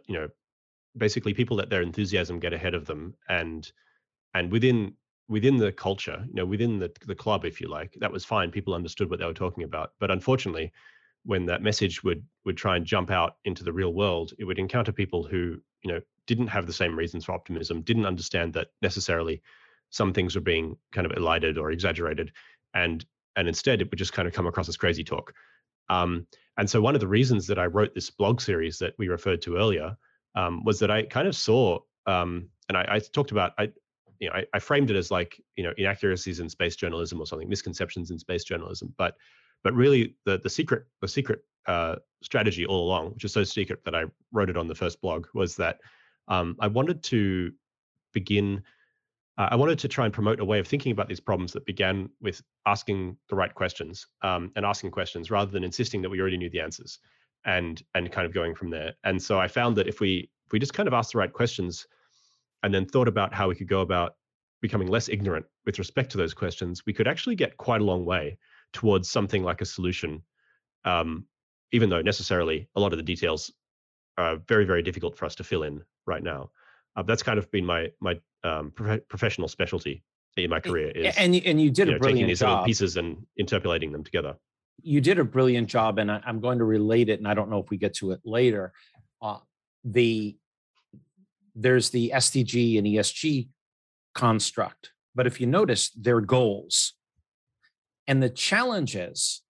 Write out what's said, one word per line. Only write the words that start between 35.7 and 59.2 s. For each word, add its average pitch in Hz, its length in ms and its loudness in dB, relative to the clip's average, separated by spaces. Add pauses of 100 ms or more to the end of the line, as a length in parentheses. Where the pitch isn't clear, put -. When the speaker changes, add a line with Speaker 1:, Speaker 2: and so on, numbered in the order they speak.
Speaker 1:
inaccuracies 95 640 -2
in 85 100 -6
space 87 260 -4
journalism 85 440 -4
or 78 60 -6
something, 82 240 -10
misconceptions 90 640 -6
in 82 80 -8
space 87 240 -6
journalism. 90 520 -8
But, 90 200 -2 (480)
but 95 100 2
really, 123 420 6 (100)
the, 95 140 2
the - 100 -4
secret, - 360 0 (160)
the 92 60 -4
secret, - 360 -2 (240)
uh, 85 280 0 (260)
strategy 104 440 0
all 92 200 0
along, 90 280 -2
which 117 100 -14
is 104 100 -6
so 104 100 4
secret - 400 -4
that 82 120 -6
I 82 80 0 (280)
wrote 101 180 2
it 85 80 -2
on 82 100 -2
the 82 80 -8
first 85 260 -4
blog, 85 320 -4
was 95 220 0
that, 85 240 -2 (480)
um, 87 320 0
I 107 80 0
wanted 139 360 0
to 95 480 0 (640)
begin, 101 480 0 (760)
uh, 101 140 2
I 120 40 2
wanted 147 240 6
to - 80 -4
try 120 180 0
and 107 80 0
promote 107 260 2
a 104 60 -2
way 104 140 2
of 95 80 -4
thinking 139 240 -2
about 101 160 -2
these 92 120 -8
problems 92 340 -2
that - 120 -8
began 95 440 0 (120)
with 98 220 -6 (240)
asking 98 500 -2 (120)
the 101 60 -2
right 95 180 0
questions, 87 520 -6 (160)
um, 90 340 -2
and 104 100 -2
asking 101 260 -2
questions 87 400 -6
rather 101 180 2
than 95 140 -4
insisting 95 400 -4
that 92 60 -4
we 95 120 -2
already 95 160 0
knew 90 120 -4
the 82 120 -4
answers - 380 -12 (440)
and, 87 380 -2 (140)
and 87 160 -2
kind 90 160 -2
of 82 60 -8
going 85 200 -2
from 85 160 -8
there. 80 240 -8 (100)
And 95 180 0